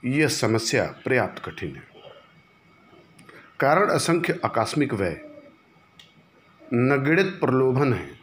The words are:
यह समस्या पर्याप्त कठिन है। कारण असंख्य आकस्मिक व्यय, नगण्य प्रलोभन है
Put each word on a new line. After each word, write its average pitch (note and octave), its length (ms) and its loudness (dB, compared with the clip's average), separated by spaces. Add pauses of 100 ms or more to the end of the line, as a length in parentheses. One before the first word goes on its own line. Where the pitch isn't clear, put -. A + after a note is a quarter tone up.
यह C#3+ 220 2
समस्या A2+ 580 0
पर्याप्त A2 600 -2
कठिन D2+ 300 -10
है। - 80 -18 (1800)
कारण D3+ 300 4
असंख्य E3+ 560 0
आकस्मिक A#2 480 0
व्यय, F#2+ 280 -4 (1500)
नगण्य C#3 500 2
प्रलोभन C3 720 2
है E2+ 160 -6 (140)